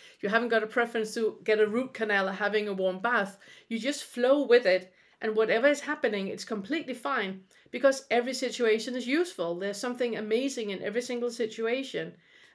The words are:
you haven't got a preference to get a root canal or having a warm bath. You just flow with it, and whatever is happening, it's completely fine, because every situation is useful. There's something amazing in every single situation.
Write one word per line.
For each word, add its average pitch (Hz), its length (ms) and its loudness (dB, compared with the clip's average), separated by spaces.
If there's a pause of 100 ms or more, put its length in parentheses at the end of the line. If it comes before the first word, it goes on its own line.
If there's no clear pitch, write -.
(220)
you 202 80 -2
haven't 226 200 2
got 220 140 4
a 220 40 -6
preference 226 480 -2
to 220 280 -2
get 214 160 2
a 214 80 6
root 247 260 -2
canal 202 360 0
or 196 40 -4
having 208 340 0
a 202 60 -4
warm 185 260 0
bath. 208 380 0 (300)
You 226 120 -4
just 269 240 -4
flow 262 420 2
with 240 200 6
it, 185 280 2 (260)
and 220 160 -4
whatever 220 320 4
is 285 140 4
happening, 220 460 -2
it's - 180 -8
completely 254 480 -6
fine, 226 480 -4 (300)
because 262 400 2
every 240 240 2
situation 233 600 0
is 233 120 -6
useful. 240 500 -2
There's 196 220 -6
something 247 360 -4
amazing 226 540 -2
in 190 140 -6
every 208 180 -2
single 240 300 -4
situation. 226 840 -4 (420)